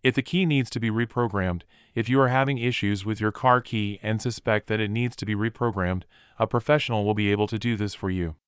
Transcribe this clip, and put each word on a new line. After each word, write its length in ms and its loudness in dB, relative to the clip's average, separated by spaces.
If 120 2
the 60 2
key 240 0
needs 260 2
to 100 -4
be 80 0
reprogrammed, 720 0
if 140 -2
you 100 4
are 80 6
having 300 2
issues 480 -2
with 160 -4
your 100 2
car 300 4
key 420 -4
and 180 -2
suspect 460 -2
that 140 0
it 100 -2
needs 240 -2
to 100 -8
be 80 -2
reprogrammed, 680 -2
a 80 2
professional 600 0
will 80 2
be 180 2
able 160 2
to 100 -4
do 200 -2
this 160 -2
for 160 -4
you. 260 -2